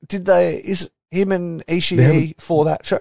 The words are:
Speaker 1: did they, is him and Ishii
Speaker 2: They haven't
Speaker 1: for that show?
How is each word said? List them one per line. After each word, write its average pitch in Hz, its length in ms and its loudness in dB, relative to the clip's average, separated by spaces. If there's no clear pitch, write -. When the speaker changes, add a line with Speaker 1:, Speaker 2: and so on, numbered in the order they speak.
Speaker 1:
did 185 180 -8
they, 175 320 2
is - 320 -8
him 190 200 0
and 175 360 -6
Ishii 165 300 -2
Speaker 2:
They 127 60 6
haven't 156 380 2
Speaker 1:
for 151 240 0
that - 200 -4
show? - 160 -2